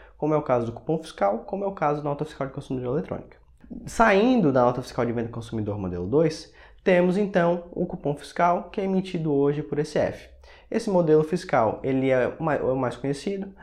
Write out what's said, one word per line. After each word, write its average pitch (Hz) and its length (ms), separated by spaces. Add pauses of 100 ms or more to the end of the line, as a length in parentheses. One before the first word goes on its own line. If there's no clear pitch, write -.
(180)
como 156 160
é 151 40
o 147 40
caso 123 260
do 117 40
cupom 160 280
fiscal, 202 400
como 196 260
é - 20
o 196 60
caso 151 280
da 147 80
nota 143 140
fiscal 139 240
de 135 60
consumidor 127 400
eletrônica. - 420 (500)
Saindo 220 640
da 127 140
nota 123 180
fiscal 123 240
de 117 60
venda 113 160
consumidor 110 500
modelo 90 300
dois, 156 460 (320)
temos 180 320
então 175 560
o 180 120
cupom 147 300
fiscal, 175 540
que - 100
é 196 60
emitido 185 480
hoje 143 280
por 147 160
E 147 60
C 151 160
F. - 300 (420)
Esse 220 180
modelo 160 320
fiscal, 143 600
ele 135 260
é 127 300
o - 20
mai-, 156 200
o 127 160
mais 123 180
conhecido, 190 680